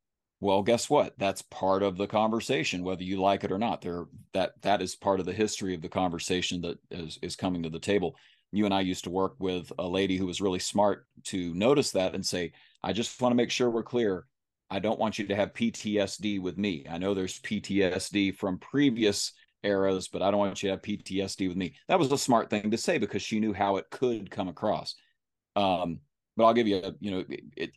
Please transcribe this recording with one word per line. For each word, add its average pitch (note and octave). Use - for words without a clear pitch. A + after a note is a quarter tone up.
Well, G2
guess A#2
what? C#3+
That's G2
part F#2+
of F#2+
the G2+
conversation, A2
whether F#2
you F#2
like F#2+
it F#2
or F#2+
not. A2
There, F2
that, F#2
that G2
is F2+
part G2
of E2+
the F2+
history G2+
of D#2+
the F2
conversation F2
that E2+
is, D#2+
is E2+
coming F2+
to D#2+
the D#2+
table. F#2
You G#2
and G2+
I G2
used F2+
to F2+
work F#2+
with F2+
a -
lady F#2
who F#2+
was F2
really F#2+
smart G2+
to F2
notice B2
that F#2
and F#2+
say, F2
"I F#2+
just A2
wanna B2
make B2
sure B2
we're A2+
clear. G#2
I G2
don't G#2
want G#2+
you G2+
to G2
have G2
P A#2
T G#2
S G2
D G#2
with F2+
me. F2
I E2+
know F#2+
there's F#2
P G#2
T G2
S F#2
D G2
from F#2
previous A#2
eras, F#2+
but F2+
I G2
don't G2+
want G2
you G2+
to F#2+
have F#2
P G#2
T F#2+
S F#2+
D F#2+
with F2
me." F2+
That F3+
was C3+
a C#3
smart A#2+
thing G#2+
to A2+
say E3+
because G#2+
she A2
knew G#2+
how G2
it -
could A2+
come F#2+
across. F2+
Um, F2
but A2+
I'll A#2
give A#2
you G2+
a, F2+
you G2+
know, F#2
it, -